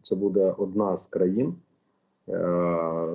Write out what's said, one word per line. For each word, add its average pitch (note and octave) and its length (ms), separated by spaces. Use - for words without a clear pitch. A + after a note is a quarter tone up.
це - 140
буде F#2+ 420
одна G2 400
з - 100
країн. G#2+ 480
Е, F2 840